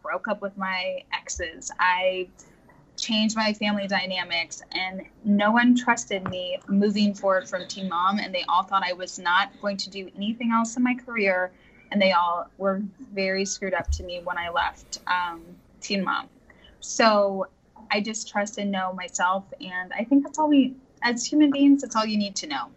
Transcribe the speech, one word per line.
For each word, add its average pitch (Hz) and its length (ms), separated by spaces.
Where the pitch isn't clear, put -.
broke - 280
up 202 120
with 196 160
my 185 460
exes. - 680
I 185 480
changed 220 380
my 214 180
family 208 360
dynamics, 185 840
and 185 320
no 208 260
one 240 240
trusted 208 540
me 180 400
moving 202 460
forward 190 340
from 180 180
Teen 190 220
Mom, 180 320
and 185 120
they 180 160
all 180 140
thought 190 220
I 180 80
was 180 260
not 190 320
going 202 180
to - 120
do 190 240
anything 226 380
else 226 240
in 247 80
my 247 100
career, 196 560
and 202 120
they 190 100
all 175 360
were 196 240
very 190 300
screwed 190 300
up 170 180
to - 100
me 180 220
when 180 120
I 170 140
left, - 560
um, 175 360
Teen 196 240
Mom. - 240
So 202 680
I 208 100
just 220 280
trust 208 300
and 202 120
know 185 220
myself, 185 520
and 185 320
I 220 120
think 277 200
that's 302 140
all 311 100
we, 269 260
as 240 220
human 302 260
beings, 277 320
that's 226 140
all 220 80
you 214 140
need 202 180
to - 100
know. 135 300